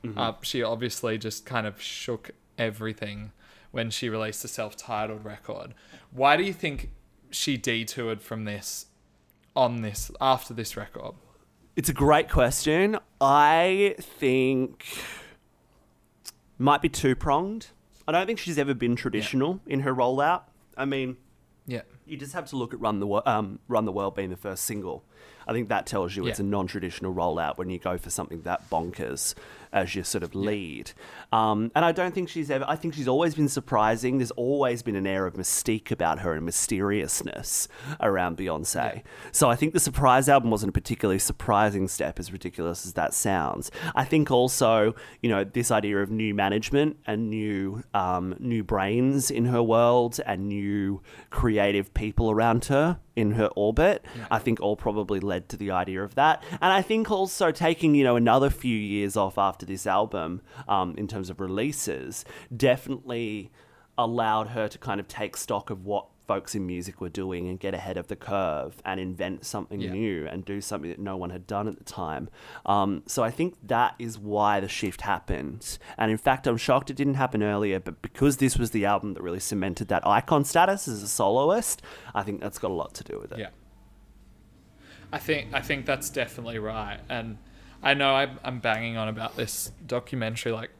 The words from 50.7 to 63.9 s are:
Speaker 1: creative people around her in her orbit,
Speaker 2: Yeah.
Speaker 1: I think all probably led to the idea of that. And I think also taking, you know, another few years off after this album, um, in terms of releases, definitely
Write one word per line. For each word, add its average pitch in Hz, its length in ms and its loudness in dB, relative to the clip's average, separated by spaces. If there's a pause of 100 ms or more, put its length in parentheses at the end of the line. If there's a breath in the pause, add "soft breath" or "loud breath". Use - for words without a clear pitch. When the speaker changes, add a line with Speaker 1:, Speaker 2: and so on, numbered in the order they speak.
Speaker 1:
creative 101 640 2
people 110 360 2
around 113 340 4
her 151 340 2 (160)
in 107 180 2
her 110 140 2 (100)
orbit, 127 460 4 (140)
Speaker 2:
Yeah. 110 140 -12
Speaker 1:
I 110 80 2
think 113 220 0
all 104 160 0
probably 104 420 -2
led 95 300 -4
to - 80 -10
the 98 140 -4
idea 92 300 -2
of 101 140 -8
that. 151 260 4 (120 loud breath)
And 185 180 2
I 190 100 4
think 220 300 0
also 190 400 2
taking, 165 420 4
you 143 100 8
know, 123 120 6
another 120 340 6
few 123 280 0
years 104 400 0
off 95 200 2
after 98 280 0
this 95 200 -6
album, 95 560 0 (280 loud breath)
um, 92 280 2
in 104 80 -4
terms 98 240 -8
of 92 120 -10
releases, 95 840 -4 (320 loud breath)
definitely 120 960 0 (460 soft breath)